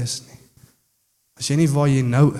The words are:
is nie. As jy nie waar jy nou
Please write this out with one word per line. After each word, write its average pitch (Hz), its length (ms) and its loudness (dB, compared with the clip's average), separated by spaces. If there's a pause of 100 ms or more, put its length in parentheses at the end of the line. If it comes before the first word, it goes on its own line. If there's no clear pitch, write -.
is - 240 -8
nie. - 120 -20 (1000)
As - 100 -8
jy 143 80 -2
nie 160 120 2
waar 143 200 0
jy 131 140 2
nou 123 380 2